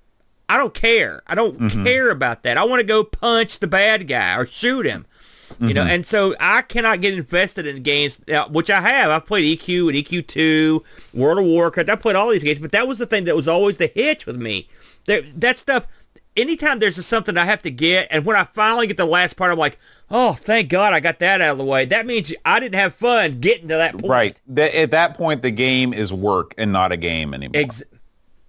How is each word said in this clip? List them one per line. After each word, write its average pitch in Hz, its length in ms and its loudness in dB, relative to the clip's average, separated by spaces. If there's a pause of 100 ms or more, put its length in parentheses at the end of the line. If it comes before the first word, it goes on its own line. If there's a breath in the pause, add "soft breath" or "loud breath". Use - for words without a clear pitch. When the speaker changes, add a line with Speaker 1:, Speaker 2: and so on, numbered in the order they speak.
(480)
Speaker 1:
I 214 100 2
don't 269 160 -2
care. 185 540 0
I 165 80 -8
don't 220 240 0
Speaker 2:
Mm-hmm. 110 240 0
Speaker 1:
care 247 280 2
about 127 320 -4
that. 120 140 0
I 175 60 4
wanna 247 200 2
go 214 200 2
punch 226 560 -2
the 202 80 -2
bad 196 400 0
guy 104 300 0
or 127 80 -2
shoot 240 400 -4
him. 107 200 -6 (540 loud breath)
You 117 140 0
know, 143 80 2
Speaker 2:
Mm-hmm. 170 100 2
Speaker 1:
and 175 140 -2
so 190 340 0
I 202 220 2
cannot 226 400 0
get 196 140 0
invested 175 500 -2
in 139 160 -10
games, 143 380 0 (120)
uh, 151 180 2
which 165 200 0
I 196 120 2
have. 226 280 2
I've 156 160 0
played 196 200 0
E 160 120 0
Q 180 320 0
and 139 80 0
E 147 60 -2
Q 175 180 -6
two, 156 640 0 (280 loud breath)
World 151 280 2
of 190 60 2
Warcraft. 170 440 2
I 214 60 0
played 208 200 0
all 208 140 2
these 185 140 0
games, 147 160 -2
but 151 120 -12
that 233 160 0
was 247 120 -6
the 233 80 -6
thing 202 160 -2
that 170 120 0
was 151 120 -2
always 196 300 2
the 160 180 -2
hitch 285 320 -2
with 123 100 -10
me. 110 320 -8 (360 soft breath)
There, 202 180 0 (140)
that 247 200 0
stuff, 254 300 -2 (500 soft breath)
anytime 294 420 0
there's 185 240 -2
something 214 320 -2
I 175 100 2
have 202 180 0
to 156 80 -6
get, 165 400 0
and 151 140 0
when 214 120 2
I 185 60 4
finally 220 420 0
get 190 120 -4
the 185 80 0
last 175 320 2
part, 180 140 2
I'm 165 60 -2
like, 151 220 -2 (320 soft breath)
"Oh, 226 220 2
thank 208 360 -2
God 190 240 2
I 160 60 2
got 160 200 -2
that 185 220 2
out 151 120 2
of 135 40 -6
the 135 80 -6
way." 135 200 2
That 220 200 -2
means 220 260 -4 (140)
I 185 140 2
didn't 233 200 -6
have 190 160 0
fun 208 440 0
getting 170 300 0
to 160 60 -2
that 160 180 0
point. - 140 -8
Speaker 2:
Right. 120 320 2 (160)
Th-, 147 180 2
at 160 180 2
that 160 260 2
point, 156 240 -2
the 127 100 0
game 127 420 0
is 101 200 -4
work 95 460 0
and 107 120 0
not 92 200 2
a 87 60 -2
game 82 360 -4
anymore. 69 260 -4
Speaker 1:
Ex-, 127 240 -6 (640)